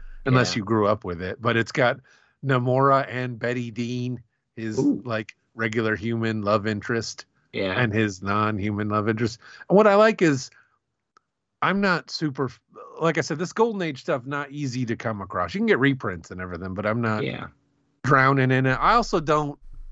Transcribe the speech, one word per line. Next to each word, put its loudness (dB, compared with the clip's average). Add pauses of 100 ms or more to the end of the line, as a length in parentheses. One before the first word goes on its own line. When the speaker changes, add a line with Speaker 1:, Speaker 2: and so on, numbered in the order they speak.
(240)
Speaker 1:
unless 2
Speaker 2:
Yeah. -2
Speaker 1:
you -4
grew 2
up 2
with -6
it. -6
But 2
it's 0
got 2 (440)
Namora 2
and -8
Betty -4
Dean, -6 (340)
his, -6
Speaker 2:
Ooh. 2
Speaker 1:
like, -6 (180)
regular 0
human -2
love 2
interest -4 (260)
Speaker 2:
Yeah. -2
Speaker 1:
and 2
his 0
non-human -2
love 0
interest. -2 (300)
And 6
what 8
I 6
like 4
is, 2 (1120)
I'm 0
not 0
super, -4 (520)
like 2
I 2
said, -4
this -6
Golden 0
Age -6
stuff, -2
not -6
easy -4
to -2
come -6
across. -4
You -4
can 0
get 4
reprints 0
and -12
everything, -8
but -4
I'm 0
not 0
Speaker 2:
Yeah. -8 (560)
Speaker 1:
drowning 4
in 2
it. 2
I 4
also 2
don't, 0 (340)